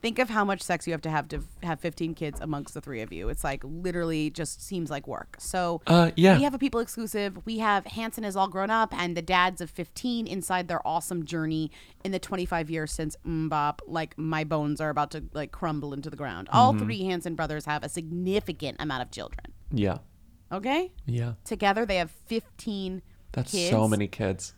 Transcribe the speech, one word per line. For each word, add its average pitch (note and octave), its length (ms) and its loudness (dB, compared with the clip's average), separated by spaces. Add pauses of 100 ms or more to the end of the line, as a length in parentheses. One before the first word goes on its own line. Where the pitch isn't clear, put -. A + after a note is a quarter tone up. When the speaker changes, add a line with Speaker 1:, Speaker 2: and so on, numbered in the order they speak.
Speaker 1:
Think A#3 160 -2
of B3 100 2
how G#3+ 160 2
much G3 160 0
sex - 260 -2
you E3+ 60 -2
have D#3 80 -2
to D#3+ 100 -6
have D3+ 180 0
to D3+ 100 -6
f-, D3 60 -6 (180)
have E3 180 -4
fifteen E3 340 -4
kids D3+ 240 -6
amongst D3 360 -6
the D3+ 80 -10
three A#2+ 180 -8
of A2 140 -8
you. F#2 160 -2
It's, C3+ 140 -4
like, C3+ 200 -2
literally E3 640 -2
just D3+ 340 -6
seems E3+ 280 -4
like C#3+ 180 -8
work. - 300 -10
So F3 480 -2
Speaker 2:
Uh, E3 300 10
yeah. F#3 200 10
Speaker 1:
we C4 60 6
have C#4+ 100 4
a C4+ 60 -4
People A#3+ 220 2
exclusive. G#3 680 -4
We A3 140 -4
have G#3 260 2
Hanson A3+ 380 -6
is G3 120 -2
all F#3+ 100 4
grown F#3+ 220 -2
up A3 260 4
and F3 220 0
the F3 60 -2
dads F#3 400 4
of E3 80 -8
fifteen A#3 560 -4
inside F3+ 420 -2
their E3+ 180 -2
awesome E3 380 -2
journey D#3 460 -2 (340)
in G3 80 -2
the F#3 60 0
twenty-five F3+ 500 -2
years D#3 240 -4
since D#3 240 -4 (100)
Mbop. D#3 600 0
Like, D#3+ 320 -4
my D#3 260 0
bones D3+ 380 0
are D#3 80 0
about D3 220 0
to, D3+ 200 -8
like, D3+ 180 -6
crumble D3 440 -4
into C#3+ 160 -8
the D3 80 -12
ground. G2 340 -6
All A#3+ 220 8
Speaker 2:
Mm-hmm. G#3 100 2
Speaker 1:
three G#3 200 -2
Hanson F3 320 -2
brothers D3+ 280 -2
have D3+ 180 -2
a D3 60 -6
significant F3 920 -2
amount C3+ 180 -2
of B2+ 100 -6
children. - 360 -6 (240)
Speaker 2:
Yeah. G2+ 300 2 (520)
Speaker 1:
Okay? C4+ 400 0 (140)
Speaker 2:
Yeah. A#2+ 260 0 (120)
Speaker 1:
Together G#3 420 2
they G3 100 2
have E3+ 140 0
fifteen G3 880 -6 (340)
Speaker 2:
That's B2+ 180 -2
Speaker 1:
kids. F3 180 2
Speaker 2:
so A2 180 6
many G#2 200 2
kids. F#2+ 500 -2